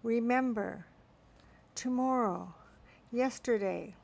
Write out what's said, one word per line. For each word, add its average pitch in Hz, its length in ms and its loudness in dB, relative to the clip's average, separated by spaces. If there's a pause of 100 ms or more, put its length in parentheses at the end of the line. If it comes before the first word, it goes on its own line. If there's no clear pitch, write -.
remember, 233 800 0 (880)
tomorrow, 247 800 0 (560)
yesterday. 208 800 0 (120)